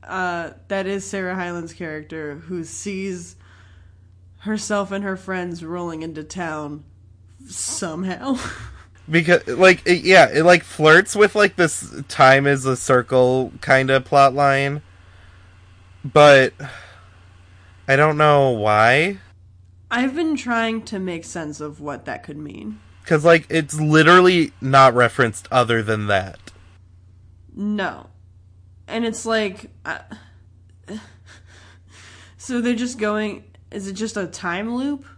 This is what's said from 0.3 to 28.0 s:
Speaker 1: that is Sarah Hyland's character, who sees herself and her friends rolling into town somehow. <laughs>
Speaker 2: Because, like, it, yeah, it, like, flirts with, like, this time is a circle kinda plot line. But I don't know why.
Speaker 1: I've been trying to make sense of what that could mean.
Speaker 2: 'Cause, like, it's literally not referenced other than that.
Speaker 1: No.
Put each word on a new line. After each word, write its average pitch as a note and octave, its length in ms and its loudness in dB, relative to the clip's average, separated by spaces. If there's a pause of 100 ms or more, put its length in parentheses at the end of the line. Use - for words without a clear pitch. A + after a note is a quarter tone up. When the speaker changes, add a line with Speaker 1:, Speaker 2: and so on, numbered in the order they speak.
Speaker 1:
that G3 180 -6
is G3 200 -6
Sarah F#3 280 -8
Hyland's F3 400 -10
character, D#3 600 -12
who E3 280 -12
sees F#3+ 720 -12 (1000)
herself G#3 520 -6
and G3+ 140 -8
her F#3+ 120 -6
friends F3+ 460 -10
rolling E3 400 -10
into D#3 220 -12
town D3+ 600 -12 (640)
somehow. F#3 960 -8
<laughs> - 60 -12 (600)
Speaker 2:
Because, E3 380 2
like, F3+ 380 4
it, F3 180 0
yeah, F3+ 280 8
it, D#3 120 0
like, F3 180 6
flirts D#3 540 4
with, G#3 180 4
like, G#3 220 2
this - 360 -2 (140)
time C#3 400 4
is C#3 180 0
a C3 120 -2
circle B2+ 840 0
kinda C3 400 2
plot C#3 340 4
line. C#3 480 0 (1200)
But C#3 480 6 (1400)
I C3+ 80 2
don't D3+ 200 2
know C#3+ 340 4
why. A#2 680 2 (720)
Speaker 1:
I've C4 240 -4
been D#4+ 220 -4
trying A3+ 460 -4
to G3+ 180 -10
make F3 240 -10
sense D3+ 360 -12
of D3+ 200 -12
what D3 240 -12
that - 180 -12
could D3 140 -18
mean. G#3 420 -14 (260)
Speaker 2:
'Cause, D#3 200 0
like, E3+ 240 6
it's D#3 320 -4
literally E3 800 4
not C3+ 340 6
referenced A#2+ 560 0
other A#2 320 0
than G#2+ 240 -4
that. F#2+ 460 -4 (1000)
Speaker 1:
No. F#3+ 580 -8 (760)